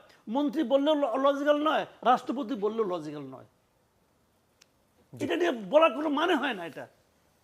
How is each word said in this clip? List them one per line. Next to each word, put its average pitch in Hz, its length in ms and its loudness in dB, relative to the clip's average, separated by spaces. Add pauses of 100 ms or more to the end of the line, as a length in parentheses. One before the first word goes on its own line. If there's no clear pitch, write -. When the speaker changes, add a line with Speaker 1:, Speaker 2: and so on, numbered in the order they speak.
(280)
Speaker 1:
মন্ত্রী 277 340 0
বললেও 277 320 2
ল-, 269 340 2
লজিক্যাল 294 340 2
নয়, 277 240 0 (160)
রাষ্ট্রপতি 247 520 0
বললেও 214 300 -2
লজিক্যাল 151 380 -6
নয়। 131 220 -16 (1700)
Speaker 2:
জি। - 80 -8
Speaker 1:
এটা 330 120 -2
নিয়ে 349 140 2
বলার 247 420 4
কোনো 302 160 -4
মানে 320 260 0
হয় 254 200 -2
না 175 120 -10
এটা। 139 200 -12 (580)